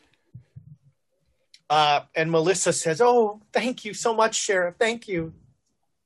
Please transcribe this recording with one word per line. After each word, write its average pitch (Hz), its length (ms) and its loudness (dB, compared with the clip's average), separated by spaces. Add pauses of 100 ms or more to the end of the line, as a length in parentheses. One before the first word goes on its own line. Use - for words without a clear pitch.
(1700)
Uh, 147 320 2 (140)
and 160 160 -2
Melissa 175 420 2
says, 160 280 -2
"Oh, 233 400 2 (100)
thank 240 340 -4
you 208 80 -10
so 233 200 -2
much, 220 220 0
Sheriff. 180 440 -2
Thank 233 300 -2
you." 165 240 -6 (720)